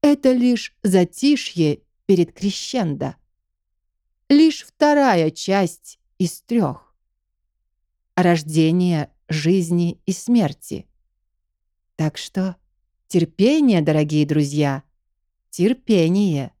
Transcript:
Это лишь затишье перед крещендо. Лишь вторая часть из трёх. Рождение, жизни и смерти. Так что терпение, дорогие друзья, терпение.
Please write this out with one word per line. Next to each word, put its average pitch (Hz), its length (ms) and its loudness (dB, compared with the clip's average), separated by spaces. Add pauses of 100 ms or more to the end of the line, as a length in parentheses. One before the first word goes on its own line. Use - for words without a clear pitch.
Это 285 300 2
лишь 247 520 0
затишье 180 960 0 (240)
перед 175 280 0
крещендо. 175 800 -6 (1120)
Лишь 302 340 4
вторая 262 680 2
часть - 680 -4 (220)
из - 240 -4
трёх. 208 520 -4 (1200)
Рождение, 165 960 0 (160)
жизни 170 760 -2
и 190 60 -4
смерти. - 760 -4 (1080)
Так 156 240 -6
что 190 380 -8 (500)
терпение, 208 760 2
дорогие 151 460 0
друзья, 143 560 -2 (680)
терпение. 185 1120 0